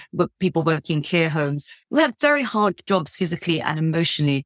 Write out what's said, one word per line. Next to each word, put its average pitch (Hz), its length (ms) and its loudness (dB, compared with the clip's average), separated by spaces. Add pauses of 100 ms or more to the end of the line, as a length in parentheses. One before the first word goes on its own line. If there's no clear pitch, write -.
(100)
wo-, 170 180 0 (120)
people 170 220 0
working 156 340 0
in 147 60 -2
care 165 260 0
homes, 143 420 -4 (200)
who 285 80 0
have 302 200 2
very 294 240 2
hard 208 440 0
jobs 180 280 0
physically 165 460 -2
and 160 180 -4
emotionally, 156 680 0